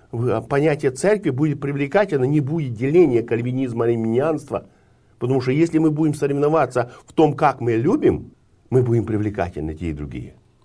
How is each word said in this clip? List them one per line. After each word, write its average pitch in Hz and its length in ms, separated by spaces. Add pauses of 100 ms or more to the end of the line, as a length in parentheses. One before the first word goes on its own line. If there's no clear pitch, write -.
(120)
В-, 117 240
а 117 60
понятие 143 500
церкви 190 380
будет 135 300
привлекательно, 143 640
не 147 160
будет 139 340
деления 131 480
кальвинизма, 120 640
арминианства. 120 840 (500)
Потому 127 220
что 127 100
если 156 280
мы 160 120
будем 151 240
соревноваться 143 800 (140)
в - 80
том, 151 200
как 143 260
мы 120 120
любим, 147 600 (360)
мы 127 140
будем 117 240
привлекательны 98 680
те 80 160
и - 20
другие. 69 420 (300)